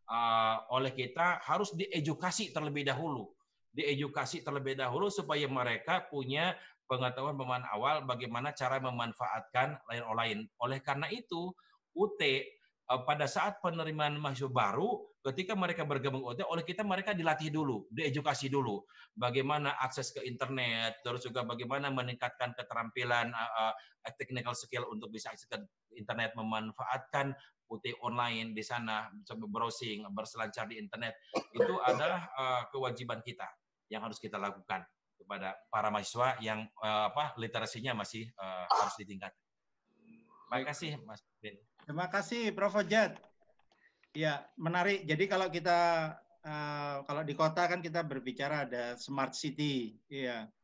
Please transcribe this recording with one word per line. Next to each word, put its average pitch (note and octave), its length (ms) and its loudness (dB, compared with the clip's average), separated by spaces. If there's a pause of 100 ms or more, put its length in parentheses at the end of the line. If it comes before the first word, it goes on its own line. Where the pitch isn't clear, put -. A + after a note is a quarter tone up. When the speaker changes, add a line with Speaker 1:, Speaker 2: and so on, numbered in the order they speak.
Speaker 1:
ah, A2+ 640 4
oleh B2+ 240 2
kita E3 480 0
harus E3+ 320 0
diedukasi E3+ 800 -2
terlebih D3 320 0
dahulu. C3+ 400 -2 (480)
Diedukasi C#3+ 640 0
terlebih C#3 400 -2
dahulu C#3 320 2
supaya D3 400 2
mereka C3 560 2
punya D3 480 0 (320)
pengetahuan B2+ 480 0
pemahaman B2+ 400 -2
awal C3+ 320 2
bagaimana B2 480 -2
cara C3 240 2
memanfaatkan B2 1120 -2
lain-lain. A2+ 560 0 (160)
Oleh C3 160 0
karena C#3+ 320 -2
itu, F#3 400 -4 (400)
U G3+ 240 2
T, - 80 0
eh, - 800 0
pada D3 240 2
saat G3 320 0
penerimaan D#3 560 0
mahasiswa C#3 320 -2
baru, B2+ 640 2 (100)
ketika F#3 320 -2
mereka E3+ 340 2
bergabung C3+ 380 0
U A#2+ 100 -6
T, F#3+ 80 -4
oleh E3 240 -2
kita F3+ 160 -2
mereka F#3+ 320 0
dilatih D#3 320 2
dulu, C#3+ 480 0
diedukasi C#3 560 2
dulu. A#2+ 320 2 (320)
Bagaimana C3+ 640 2
akses C3 320 -2
ke C#3+ 160 -6
internet, A#2+ 800 -2
terus B2 180 -2
juga A#2+ 240 -2
bagaimana B2 400 -2
meningkatkan B2 720 -2
keterampilan, A#2+ 720 0
eh, A2+ 420 2 (360)
eh, - 100 -16
technical B2 320 -4
skill A#2+ 400 -4
untuk A2 240 -8
bisa G#2+ 160 -8
akses - 160 -16
ke D#3 160 -8 (320)
internet, A2+ 400 2
memanfaatkan A2+ 960 2 (400)
U A2 80 -6
T A#2 240 -4
online A#2+ 480 0
di G#2+ 160 -4
sana, A2+ 400 0 (160)
coba A2 240 -8
browsing, A2+ 640 -2
berselancar A2 560 -4
di A2+ 80 -10
internet. A2 400 -6 (400)
Itu - 320 4
adalah, E3 480 2
eh, B2+ 260 2 (140)
kewajiban A#2+ 480 -2
kita G#2+ 240 -10 (400)
yang G#2+ 160 -6
harus A2 160 -6
kita G#2+ 160 -8
lakukan G2 480 -4 (380)
kepada F#2+ 320 -6 (160)
para G#2+ 240 2
mahasiswa A#2+ 480 2
yang, A2 240 -2
eh, G#2+ 380 0 (100)
apa, D3 240 -2
literasinya A2+ 560 -4
masih, A2 320 -6
eh, F#2+ 480 -8
harus - 240 2
ditingkatkan. G2 500 -12 (1000)
Terima B2 160 0
kasih, D3 260 -4 (140)
Mas G#2 160 -14 (160)
Bin. G#2 180 -12 (300)
Speaker 2:
Terima E3+ 240 -2
kasih, G#3 480 0
Prof G3 160 4
Ojat. G#3 480 4 (880)
Ya, D3+ 320 0 (160)
menarik. F3+ 480 2
Jadi D3+ 240 4
kalau F#3+ 160 4
kita, E3+ 320 4 (640)
eh, D3 540 -2 (100)
kalau D3 160 -2
di D3+ 80 -2
kota D#3+ 320 4
kan F3 160 4
kita E3+ 240 -2
berbicara C#3 640 -2
ada A#2+ 320 -4
smart C3+ 320 -2
city, C#3 640 -2 (160)
ya. B2 400 -4 (120)